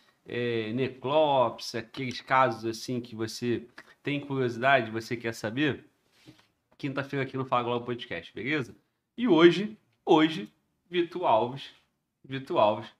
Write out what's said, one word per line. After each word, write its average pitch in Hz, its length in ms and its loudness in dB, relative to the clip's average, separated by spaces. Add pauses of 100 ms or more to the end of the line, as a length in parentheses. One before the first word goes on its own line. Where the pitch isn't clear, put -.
(260)
é, 117 460 -4
necrópsia, 127 1080 0
aqueles 123 400 -10
casos 127 440 2
assim 113 360 -6
que 117 140 -14
você 110 480 -4 (400)
tem 143 160 -4
curiosidade, 127 720 0
você 113 260 -6
quer 113 180 -6
saber, 120 500 -4 (960)
quinta-feira 135 460 -4
aqui 131 120 -10
no 131 80 -4
Fala 123 200 0
Globo 120 200 -2
Podcast, 120 500 -10
beleza? 127 400 -4 (420)
E 240 120 -2
hoje, 175 480 6 (300)
hoje, 160 440 4 (400)
Vitor 175 360 -4
Alves, 123 440 0 (540)
Vitor 135 340 -6
Alves, 110 300 2 (120)